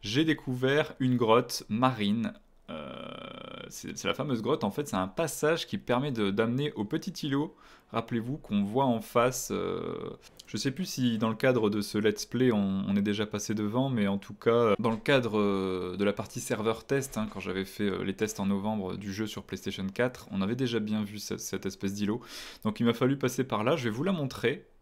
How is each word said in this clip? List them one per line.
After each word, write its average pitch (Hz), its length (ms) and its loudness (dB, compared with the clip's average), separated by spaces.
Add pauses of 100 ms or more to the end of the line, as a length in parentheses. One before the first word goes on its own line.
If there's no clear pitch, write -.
J'ai 113 200 2
découvert 139 760 2
une 127 180 4
grotte 120 520 6
marine. 110 640 0 (360)
Euh, 73 240 -10 (760)
c'est, - 300 -10
c'est - 100 -2
la 95 60 4
fameuse 127 300 0
grotte, 131 200 2
en 104 60 2
fait, 147 180 -4
c'est - 80 -4
un 92 120 2
passage 160 580 0
qui - 140 -4
permet 127 320 0
de, 107 180 2
d'amener 120 440 2
au 107 120 -2
petit 160 260 -4 (140)
îlot. 143 300 0 (360)
Rappelez-vous 117 460 -2
qu'on 101 260 2
voit 113 220 2
en 117 160 2
face, 123 500 2
euh, 90 440 -2 (500)
je - 100 -10
sais 131 160 0
plus 180 140 -4
si 123 320 0
dans 110 120 2
le 110 60 -2
cadre 113 360 4
de 107 100 0
ce 101 160 -2
let's 104 280 2
play 123 260 4
on, 98 360 2
on 98 80 2
est 101 60 4
déjà 104 240 0
passé 104 300 -4
devant, 107 340 0
mais 110 180 2
en 98 120 0
tout - 160 -16
cas, - 160 2
euh, 117 260 6
dans 113 140 2
le 113 60 -2
cadre, 117 420 2
euh, 95 580 0
de 98 80 2
la 101 80 4
partie - 260 -6
serveur 110 460 -2
test, 139 320 -2
hein, 107 160 -2
quand 101 60 -8
j'avais 95 260 -2
fait, 104 240 -2
euh, 92 140 -2
les 98 120 -2
tests - 240 -2
en 101 60 0
novembre 98 520 -2
du 98 140 -8
jeu 107 140 -2
sur 107 180 -8
PlayStation 95 440 -6
quatre, 123 440 -2
on 98 100 -2
avait 104 140 0
déjà 120 240 0
bien 107 240 -2
vu 104 140 -8
ce, 101 200 -6
cette - 280 -6
espèce 98 300 -4
d'îlot. 104 260 -2 (420)
Donc 107 160 -2
il 120 60 2
m'a 117 80 4
fallu 135 240 2
passer 131 260 0
par 110 200 -2
là, 135 120 4
je 135 100 -2
vais 117 40 2
vous 110 140 -4
la 190 80 0
montrer. 143 560 -2 (140)